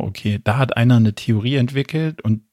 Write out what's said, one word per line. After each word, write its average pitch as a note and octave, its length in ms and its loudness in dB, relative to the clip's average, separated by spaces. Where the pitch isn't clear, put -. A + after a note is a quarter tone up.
okay, G#2 400 -4
da G#2+ 140 0
hat C3+ 200 0
einer A#2+ 180 4
eine A2 180 4
Theorie A#2 440 -2
entwickelt C#3 640 -2
und A2 180 -2